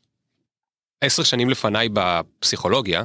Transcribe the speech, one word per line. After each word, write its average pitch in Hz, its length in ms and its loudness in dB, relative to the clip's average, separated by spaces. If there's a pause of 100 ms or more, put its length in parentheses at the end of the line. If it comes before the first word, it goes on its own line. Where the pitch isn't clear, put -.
(1000)
עשר 143 220 0
שנים 123 280 2
לפניי 113 420 0
בפסיכולוגיה, 92 1120 0